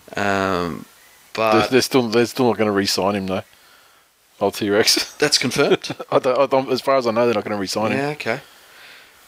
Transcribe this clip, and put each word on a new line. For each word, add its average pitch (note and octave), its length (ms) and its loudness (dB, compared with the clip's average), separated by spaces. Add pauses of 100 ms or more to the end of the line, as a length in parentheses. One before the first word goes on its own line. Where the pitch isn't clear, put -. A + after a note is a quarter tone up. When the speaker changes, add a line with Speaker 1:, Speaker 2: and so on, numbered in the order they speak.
(160)
Speaker 1:
Um, F#2+ 680 -2 (480)
but A2 280 0
Speaker 2:
They're, G#2 80 0
they're B2+ 140 4
still, B2+ 260 0
they're A#2 180 2
still B2 220 -2
not G#2 100 0
gonna G#2+ 140 2
re-sign G2 440 0
him F#2+ 100 -4
though. F#2+ 160 -4 (1000)
Old G2+ 140 0
T-Rex. - 600 0
<laughs> - 40 -20
Speaker 1:
That's D3 200 2
confirmed? C#3+ 580 0 (140)
Speaker 2:
I D3 80 4
don't, B2+ 200 0
I C#3 80 4
don't, C3 240 0
as B2+ 100 -2
far C3+ 160 2
as B2+ 100 0
I A#2 40 0
know, A2+ 160 2
they're A#2+ 80 2
not G#2 100 -2
gonna G#2+ 140 -6
re-sign G#2 340 -2
him. A#2+ 60 -2
Speaker 1:
Yeah, C#3 120 -4
okay. C3+ 300 -6 (880)